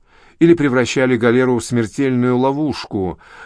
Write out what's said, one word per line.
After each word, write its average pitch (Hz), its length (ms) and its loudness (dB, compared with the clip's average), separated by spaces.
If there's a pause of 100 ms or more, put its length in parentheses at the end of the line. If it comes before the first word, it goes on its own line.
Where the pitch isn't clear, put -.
(400)
или 170 140 6
превращали 127 640 0
галеру 123 420 2
в 104 60 -6
смертельную 123 720 -2
ловушку 127 840 -4 (280)